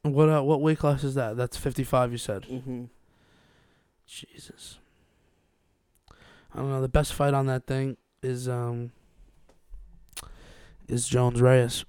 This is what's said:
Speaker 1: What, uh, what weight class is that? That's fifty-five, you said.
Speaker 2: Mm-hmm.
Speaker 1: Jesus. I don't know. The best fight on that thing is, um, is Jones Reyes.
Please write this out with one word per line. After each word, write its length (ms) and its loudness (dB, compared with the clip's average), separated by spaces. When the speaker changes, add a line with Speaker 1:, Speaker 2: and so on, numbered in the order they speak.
Speaker 1:
What, 260 4
uh, 140 4
what 180 2
weight 180 2
class 260 2
is 100 -2
that? 220 -2
That's 200 -4
fifty-five, 560 0
you 60 -6
said. 240 -6
Speaker 2:
Mm-hmm. 420 -10
Speaker 1:
Jesus. 720 -20
I 40 -8
don't 120 -4
know. 100 -2
The 80 -2
best 260 2
fight 200 2
on 120 2
that 200 -2
thing 300 -4
is, 260 -4
um, 440 -6
is 200 -2
Jones 340 2
Reyes. 460 4